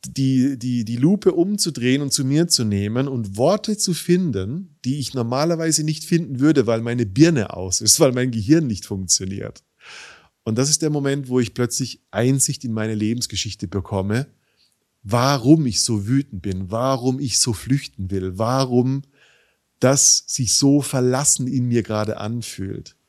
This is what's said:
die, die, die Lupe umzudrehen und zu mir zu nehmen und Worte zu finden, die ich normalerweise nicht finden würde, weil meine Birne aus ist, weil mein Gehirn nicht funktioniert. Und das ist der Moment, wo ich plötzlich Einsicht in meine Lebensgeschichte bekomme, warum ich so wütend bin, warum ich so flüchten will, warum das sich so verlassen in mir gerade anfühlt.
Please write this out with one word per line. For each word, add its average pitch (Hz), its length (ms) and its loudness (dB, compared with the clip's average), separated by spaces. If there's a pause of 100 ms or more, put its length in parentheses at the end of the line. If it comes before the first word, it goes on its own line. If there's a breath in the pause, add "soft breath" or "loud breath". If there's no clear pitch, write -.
die, 131 540 0
die, 123 260 -2
die 117 120 -6
Lupe 180 360 2
umzudrehen 147 720 0
und 139 100 -2
zu 139 120 -2
mir 151 240 2
zu 127 160 0
nehmen 104 420 0
und 113 300 -6
Worte 202 420 0
zu 175 160 -2
finden, 165 880 -2
die 135 140 -2
ich 127 160 -8
normalerweise 156 720 0
nicht 156 200 -4
finden 165 360 -2
würde, 143 260 4
weil 113 140 0
meine 117 260 -2
Birne 131 480 2
aus 92 260 -4
ist, 113 200 2
weil 135 120 6
mein 127 200 0
Gehirn 135 340 4
nicht 104 180 -4
funktioniert. 95 760 -6 (800 loud breath)
Und 110 160 0
das 139 120 2
ist 147 120 0
der 156 80 0
Moment, 139 380 -2
wo 127 100 2
ich 120 160 0
plötzlich 123 460 -4 (100)
Einsicht 131 540 0
in 117 80 -4
meine 110 240 -2
Lebensgeschichte 107 720 -4
bekomme, 101 580 -4 (760)
warum 131 640 4
ich 110 160 -2
so 104 260 -2
wütend 131 340 -2
bin, 92 300 -4
warum 127 480 0
ich 131 180 -2
so 123 140 2
flüchten 104 580 -4
will, 95 280 -4
warum 127 640 2 (760 soft breath)
das - 480 4
sich - 280 -2
so 143 260 4
verlassen 127 680 0
in 127 220 0
mir 117 160 2
gerade 107 340 -4
anfühlt. 104 800 -8 (120)